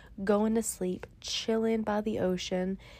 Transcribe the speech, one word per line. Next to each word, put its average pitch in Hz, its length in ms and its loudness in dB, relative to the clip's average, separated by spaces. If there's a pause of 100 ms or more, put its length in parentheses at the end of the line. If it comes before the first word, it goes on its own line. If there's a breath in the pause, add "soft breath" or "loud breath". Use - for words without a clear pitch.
(240 loud breath)
going 214 320 4
to 226 80 2
sleep, - 440 -4 (120)
chilling 226 600 0
by 214 180 0
the 214 200 -2
ocean. 185 580 0 (220 loud breath)